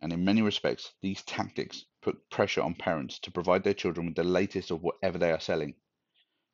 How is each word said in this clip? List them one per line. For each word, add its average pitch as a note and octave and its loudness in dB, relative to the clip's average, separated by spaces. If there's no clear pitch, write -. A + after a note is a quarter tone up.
and E2+ -4
in F2 0
many G#2 6
respects, G2 0
these F#2+ -4
tactics - -8
put - -4
pressure - 2
on F2 0
parents D#2 -2
to - -12
provide F2+ 2
their G2+ 4
children F2 -2
with D#2+ -4
the E2+ 2
latest F#2 2
of E2 -2
whatever F2 -2
they E2+ 4
are D#2+ 0
selling. D#2 -2